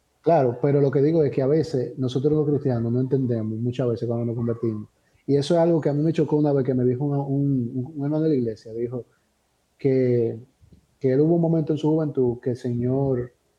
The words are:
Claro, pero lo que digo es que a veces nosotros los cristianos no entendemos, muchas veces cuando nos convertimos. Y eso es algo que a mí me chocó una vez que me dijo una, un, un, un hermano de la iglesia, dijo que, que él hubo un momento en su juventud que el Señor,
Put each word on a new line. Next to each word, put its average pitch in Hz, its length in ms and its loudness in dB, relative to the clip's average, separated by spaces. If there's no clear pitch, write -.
Claro, 135 400 2
pero 143 180 4
lo 139 100 2
que 139 120 2
digo 160 200 2
es 135 80 2
que 139 120 -2
a 127 40 0
veces 135 520 0
nosotros 131 340 0
los 151 160 0
cristianos 127 440 0
no 127 80 0
entendemos, 120 580 -2
muchas 123 300 -2
veces 117 200 -4
cuando 117 180 -2
nos 117 100 -4
convertimos. 117 520 -4
Y 139 100 2
eso 143 180 0
es 165 60 4
algo 165 200 2
que 151 80 0
a 143 40 0
mí 147 100 0
me 160 100 2
chocó 151 240 0
una 151 160 2
vez 135 120 2
que 131 100 -2
me 123 100 2
dijo 127 200 0
una, 143 140 -2
un, 139 560 -2
un, 127 220 -8
un 139 80 -6
hermano 156 180 -2
de 160 80 0
la 151 60 2
iglesia, 113 360 -6
dijo 120 320 -6
que, 123 600 2
que 131 140 2
él 135 80 4
hubo 160 140 4
un 170 60 2
momento 165 340 0
en 143 40 -2
su 151 120 0
juventud 135 500 0
que 131 100 -4
el 117 60 -2
Señor, 123 760 -2